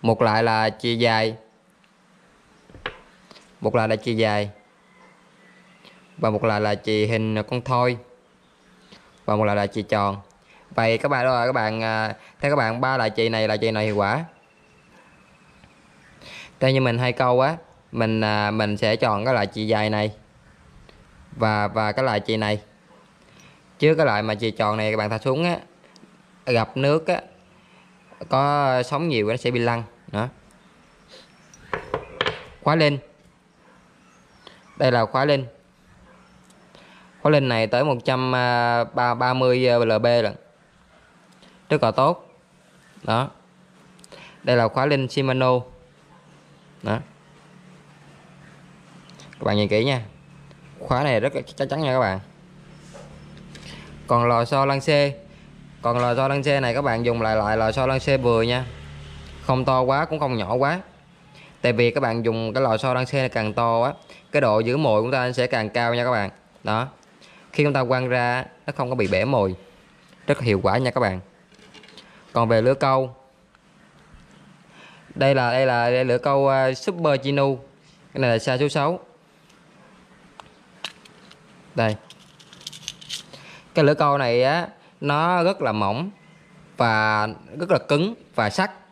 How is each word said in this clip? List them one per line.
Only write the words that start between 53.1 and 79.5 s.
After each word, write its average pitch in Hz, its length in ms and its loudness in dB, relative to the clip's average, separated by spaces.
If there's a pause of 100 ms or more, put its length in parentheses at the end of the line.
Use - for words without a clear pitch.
Còn 120 200 4
lò 117 180 4
xo 139 200 0
lăng 135 160 0
xê. 143 320 2 (680)
Còn 120 160 0
lò 123 180 0
xo 135 120 0
lăng 139 160 -2
xê 139 160 2
này 120 140 0
các 135 80 -2
bạn 117 240 -2
dùng 117 160 0
lại 110 140 0
loại 107 220 0
lò 110 140 2
xo 131 160 0
lăng 131 120 0
xê 139 180 0
vừa 117 240 2
nha. 123 240 -2 (800)
Không 127 200 0
to 131 160 2
quá 135 240 0
cũng 156 140 -6
không 131 180 -2
nhỏ 101 160 -2
quá. 143 280 0 (800)
Tại 123 120 2
vì 120 180 4
các 117 100 -2
bạn 117 240 -2
dùng 113 280 -2
cái 131 100 0
lò 113 140 2
xo 127 160 -2
lăng 127 120 -2
xê 139 140 -2
này 131 100 0
càng 107 240 -4
to 117 300 2
á, 143 100 0 (380)
cái 143 100 2
độ 110 180 4
giữ 120 180 0
mồi 113 240 2
của 120 100 -2
ta 127 200 -2
sẽ 123 160 0
càng 110 220 -2
cao 120 260 -2
nha 120 80 -2
các 123 80 -2
bạn. 101 180 -2 (340)
Đó. 110 240 -2 (640)
Khi 151 120 0
chúng 143 100 2
ta 135 100 0
quăng 127 260 0
ra, 123 360 0 (220)
nó 143 80 -10
không 123 140 -4
có 131 60 -4
bị 107 120 0
bể 98 180 2
mồi. 104 300 0 (720)
Rất 143 100 2
là - 60 -6
hiệu 107 200 2
quả 98 140 2
nha 127 140 0
các 131 100 -2
bạn. 95 180 0 (1120)
Còn 117 140 2
về 113 140 4
lưỡi 127 140 4
câu. 135 400 0 (2000)
Đây 135 200 4
là, 123 160 2
đây 131 140 2
là, 120 200 2
đây 123 120 2
là 127 60 2
lưỡi 123 160 2
câu, 139 300 2
à, 131 240 2
Super 160 500 -2
Chinu. 139 360 0 (540)
Cái 135 80 -4
này 123 100 2
là 113 60 2
size 127 200 -2
số 143 120 0
sáu. 156 300 -2 (2750)